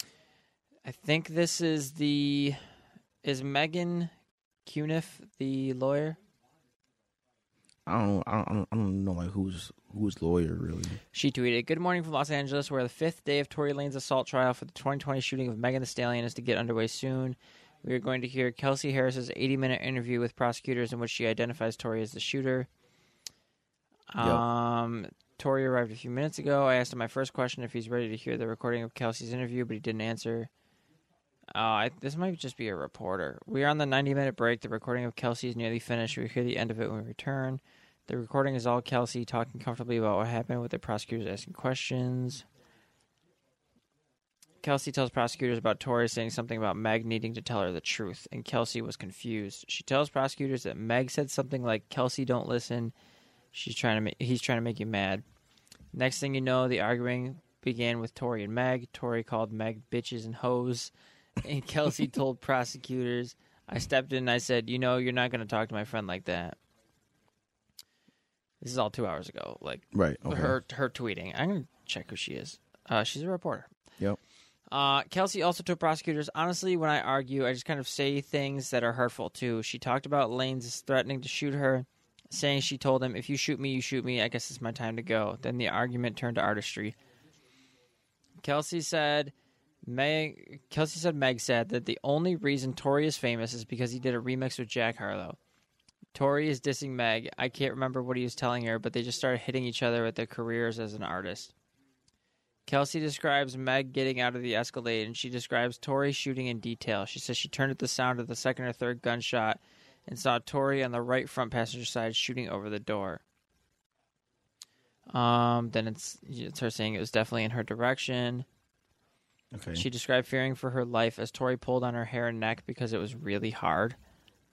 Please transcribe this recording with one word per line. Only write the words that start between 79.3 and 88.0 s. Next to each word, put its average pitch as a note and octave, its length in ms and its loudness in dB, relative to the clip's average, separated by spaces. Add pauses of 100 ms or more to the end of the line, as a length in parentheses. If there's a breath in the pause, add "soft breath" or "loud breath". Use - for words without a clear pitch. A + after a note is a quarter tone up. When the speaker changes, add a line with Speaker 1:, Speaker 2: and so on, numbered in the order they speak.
Speaker 1:
too. A#2 320 -2
She - 160 -6
talked C3 280 0
about C#3 240 4
Lane's B2+ 520 -2
threatening C3 400 2
to C#3 60 -8
shoot C#3+ 260 -2
her, C3 320 4 (440)
saying C#3+ 320 2
she C#3 140 -2
told C3 260 4
him, B2+ 140 -2
'If A#2+ 140 -6
you C#3+ 80 0
shoot C#3+ 220 0
me, C3+ 120 -2
you C3 80 0
shoot B2 240 -2
me. B2 160 0
I A2 80 4
guess A#2 220 -4
it's B2 100 -12
my A#2 120 -4
time A2+ 240 -4
to A#2 60 -6
go.' G#2+ 380 0
Then B2 160 -2
the A#2+ 120 0
argument A#2+ 480 0
turned A#2+ 180 -2
to - 80 2
artistry." G#2 540 -2 (1500 soft breath)